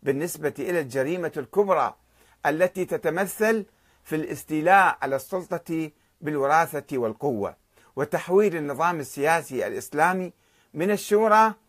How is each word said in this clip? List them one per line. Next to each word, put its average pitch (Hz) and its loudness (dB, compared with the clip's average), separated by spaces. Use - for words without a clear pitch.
بالنسبة 147 -4
إلى 175 -2
الجريمة 147 -4
الكبرى 156 0
التي 175 0
تتمثل 190 -2
في 156 -4
الاستيلاء 156 2
على 135 -2
السلطة 165 -6
بالوراثة 147 0
والقوة، 110 -4
وتحويل 175 2
النظام 151 -2
السياسي 139 -2
الإسلامي 170 -2
من 175 -2
الشورى 214 4